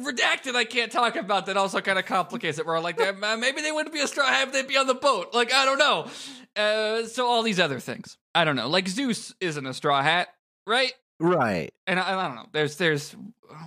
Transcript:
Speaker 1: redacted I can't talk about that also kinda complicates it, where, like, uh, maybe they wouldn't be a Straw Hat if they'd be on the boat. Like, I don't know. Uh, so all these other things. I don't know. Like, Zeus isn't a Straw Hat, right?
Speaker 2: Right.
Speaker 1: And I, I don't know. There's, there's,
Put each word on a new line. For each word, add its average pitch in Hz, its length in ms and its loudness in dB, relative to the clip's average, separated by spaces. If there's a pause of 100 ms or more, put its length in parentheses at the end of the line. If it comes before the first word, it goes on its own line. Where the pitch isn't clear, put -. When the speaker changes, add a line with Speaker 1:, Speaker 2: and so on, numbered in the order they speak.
Speaker 1:
redacted 285 520 -2
I 240 100 2
can't 233 260 -2
talk 240 240 0
about 196 320 0
that 196 100 -2
also 196 240 0
kinda 190 220 0
complicates 175 560 -2
it, 156 80 -6
where, 165 120 0
like, 170 220 -2
uh, 202 360 0
maybe 269 240 -2
they 302 100 -2
wouldn't 311 220 -4
be 294 80 -4
a 269 60 0
Straw 277 200 0
Hat 262 220 2
if 269 40 -6
they'd 269 140 -2
be 262 100 0
on 269 80 4
the 262 80 2
boat. 254 400 0
Like, 240 180 2
I 269 140 4
don't 269 140 2
know. 220 260 2 (500)
Uh, 214 520 0
so 247 180 -2
all 240 160 4
these 220 180 2
other 143 200 0
things. - 380 -12 (180)
I 170 80 6
don't 151 120 2
know. 123 140 -2
Like, 185 180 2
Zeus 214 520 -4
isn't 151 260 -4
a 131 80 -6
Straw 139 300 2
Hat, 165 240 4 (400)
right? 254 260 2 (260)
Speaker 2:
Right. 127 540 2 (140)
Speaker 1:
And 185 120 0
I, 190 200 -2
I 185 80 -2
don't 131 80 -8
know. - 160 -16
There's, 147 260 0
there's, 156 380 0 (520)